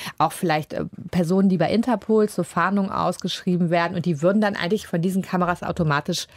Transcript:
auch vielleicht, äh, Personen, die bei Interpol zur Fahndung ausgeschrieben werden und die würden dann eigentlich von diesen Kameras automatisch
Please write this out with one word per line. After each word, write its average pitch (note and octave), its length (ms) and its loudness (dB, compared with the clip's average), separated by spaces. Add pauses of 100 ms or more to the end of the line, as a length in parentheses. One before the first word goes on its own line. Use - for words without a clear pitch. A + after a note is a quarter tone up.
(200)
auch D#3 120 2
vielleicht, D#3 420 -2
äh, - 120 -4 (240)
Personen, F#3 400 2
die F#3 80 4
bei D#3+ 140 2
Interpol G#3+ 580 2
zur F3 160 -2
Fahndung F#3+ 460 0
ausgeschrieben F3+ 800 -2
werden F3 260 0
und E3 80 -4
die D#3 160 0
würden G3+ 200 4
dann G3+ 140 0
eigentlich F#3+ 300 -2
von E3+ 160 -2
diesen F#3 220 0
Kameras F3 400 -2
automatisch D3+ 720 -2